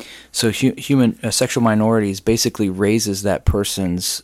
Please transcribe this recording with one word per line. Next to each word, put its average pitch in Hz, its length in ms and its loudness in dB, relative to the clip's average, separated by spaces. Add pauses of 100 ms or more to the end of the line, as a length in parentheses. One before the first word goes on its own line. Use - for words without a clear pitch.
(320)
So - 180 0
hu-, 127 260 0
human, 127 460 2
uh, 110 80 -4
sexual 123 320 0
minorities 107 580 2
basically 113 500 0
raises 101 520 0
that 98 220 -2
person's, 95 800 -2